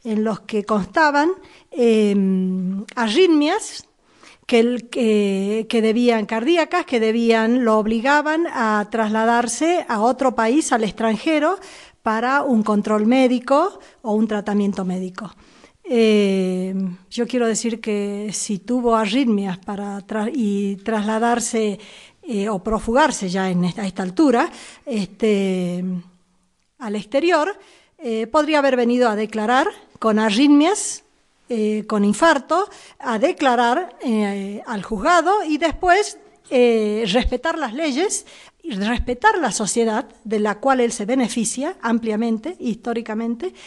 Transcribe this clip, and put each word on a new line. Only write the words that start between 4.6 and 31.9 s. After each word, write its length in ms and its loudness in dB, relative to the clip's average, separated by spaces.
el, 280 0
que, 800 0
que 140 0
debían, 440 2
cardíacas, 600 0
que 140 0
debían, 640 2
lo 140 4
obligaban 760 0
a 400 0
trasladarse 960 0
a 120 -2
otro 360 0
país, 360 2
al 120 2
extranjero, 720 0
para 400 0
un 200 2
control 440 0
médico 720 2
o 120 -2
un 140 2
tratamiento 560 -2
médico. 500 -8
Eh, 920 2
yo 160 -4
quiero 200 0
decir 340 -2
que 520 -4
si 260 -4
tuvo 380 0
arritmias 600 0
para 480 -8
tra-, 260 -4
y 440 -2
trasladarse, 1040 -2
eh, 260 -4
o 140 -4
profugarse 680 0
ya 220 -2
en 140 0
esta, 180 -4
a 40 -4
esta 180 -6
altura, 460 2
este, 1000 -2
al 160 -8
exterior, 640 0
eh, 300 -6
podría 320 2
haber 160 2
venido 320 2
a 80 -2
declarar 500 0
con 220 2
arritmias, 840 2
eh, 380 -2
con 180 0